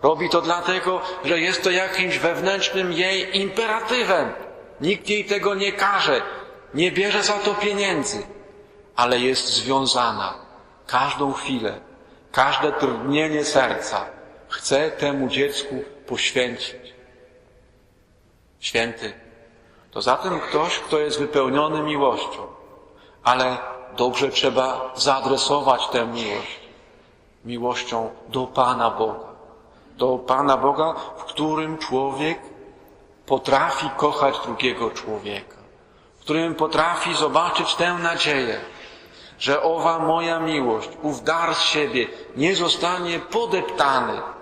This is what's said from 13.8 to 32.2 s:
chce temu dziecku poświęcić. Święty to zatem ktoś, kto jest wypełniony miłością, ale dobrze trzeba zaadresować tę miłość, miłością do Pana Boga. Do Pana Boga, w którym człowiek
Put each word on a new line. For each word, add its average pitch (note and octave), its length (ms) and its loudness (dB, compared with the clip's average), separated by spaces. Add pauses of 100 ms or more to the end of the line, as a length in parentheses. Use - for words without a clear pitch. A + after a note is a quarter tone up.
chce D3 420 0
temu C#3 380 -2
dziecku C3+ 460 -2 (320)
poświęcić. - 880 -4 (1700)
Święty A2+ 520 -2 (800)
to G#2 120 -6
zatem D#3+ 380 0
ktoś, - 380 0
kto - 200 0
jest D3+ 200 0
wypełniony C#3+ 640 2
miłością, C#3+ 640 0 (760)
ale B2+ 340 2 (400)
dobrze B2+ 320 2
trzeba C3 680 0
zaadresować C3 920 2
tę A#2 180 0
miłość, A2 540 -6 (840)
miłością A#2 680 -4 (180)
do C3 180 -2
Pana B2 440 2
Boga. - 400 -2 (720)
Do B2+ 180 2
Pana C3 380 2
Boga, C#3+ 380 2 (220)
w - 80 -14
którym D#3 540 -2
człowiek C#3 600 -2 (880)